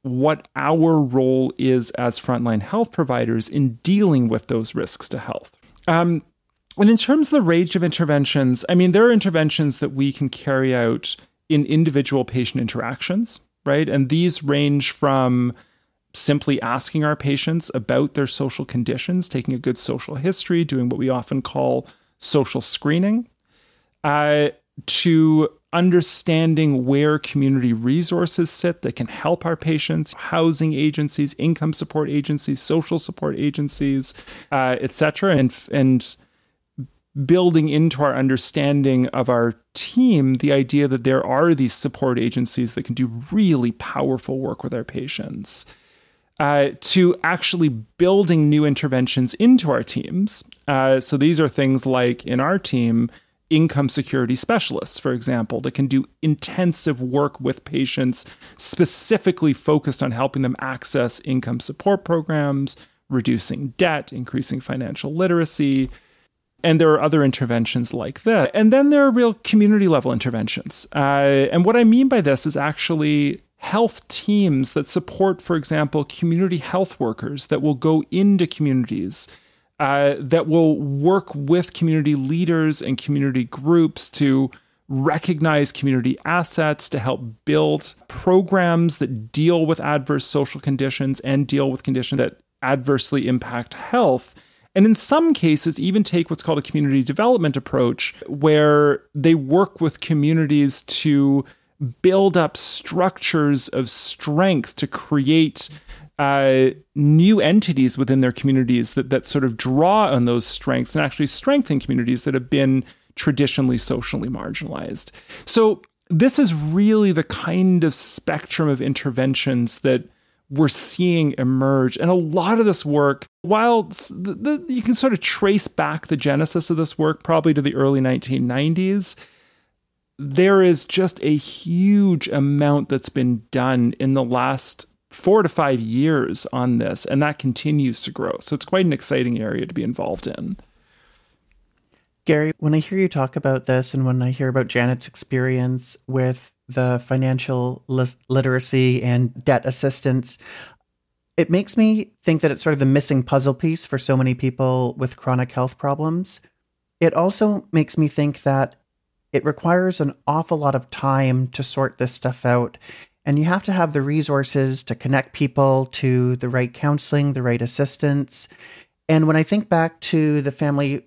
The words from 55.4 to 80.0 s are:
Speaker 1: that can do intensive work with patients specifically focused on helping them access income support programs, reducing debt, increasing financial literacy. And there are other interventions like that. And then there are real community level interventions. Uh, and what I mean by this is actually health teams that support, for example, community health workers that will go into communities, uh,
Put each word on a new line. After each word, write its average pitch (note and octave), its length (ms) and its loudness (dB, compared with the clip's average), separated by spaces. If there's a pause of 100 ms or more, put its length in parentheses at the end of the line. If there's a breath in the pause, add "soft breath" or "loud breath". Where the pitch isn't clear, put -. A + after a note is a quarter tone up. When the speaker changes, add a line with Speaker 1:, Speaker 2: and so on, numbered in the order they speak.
Speaker 1:
that C3 120 -6
can C#3 160 -2
do C3+ 180 0 (160)
intensive D#3 800 -2
work C#3 380 -2
with C3 240 -6
patients C3 600 -4 (320 loud breath)
specifically - 960 0
focused D3 520 -2
on B2 80 -4
helping C3+ 300 -4
them B2+ 180 -2
access B2+ 640 -4
income B2+ 360 -4
support G3 460 -2
programs, D3 720 -2 (320 soft breath)
reducing B2+ 680 -2
debt, D#3+ 360 -2
increasing B2+ 480 -6
financial C3 520 -8
literacy. D#3 800 0 (720 soft breath)
And D#3+ 180 4
there D#3 120 6
are C3+ 100 4
other D3+ 220 4
interventions A#2+ 680 -2
like G#2+ 300 -8
that. G#3 320 2
And G#3+ 180 6
then C#4+ 180 6
there C#4+ 140 6
are C4+ 60 4
real A#3 240 2
community G#3 540 4
level B2+ 240 2
interventions. A2+ 800 -4
Uh, C#3 560 2
and F3 140 2
what A3+ 120 4
I A#3+ 80 4
mean B3 240 6
by B3 120 2
this C#3+ 260 0
is D3+ 100 -4
actually D3 840 -2 (160)
health - 520 -4
teams F3 640 0
that D3 120 -2
support, F#3 560 -2
for E3+ 140 -2
example, D3+ 480 -2
community E3+ 540 -2
health F#3 420 -4
workers B2+ 480 -6
that C#3+ 140 -2
will D3+ 120 2
go D#3 360 0
into F#3+ 360 2
communities, B2+ 800 -2 (520 soft breath)
uh, C#3+ 400 2